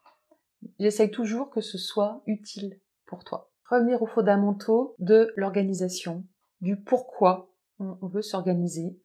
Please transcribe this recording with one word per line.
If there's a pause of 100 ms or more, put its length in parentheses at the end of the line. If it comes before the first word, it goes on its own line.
(800)
J'essaye
toujours
que
ce
soit
utile (240)
pour
toi. (180)
Revenir
aux
fondamentaux
de
l'organisation, (380)
du
pourquoi (260)
on,
on
veut
s'organiser,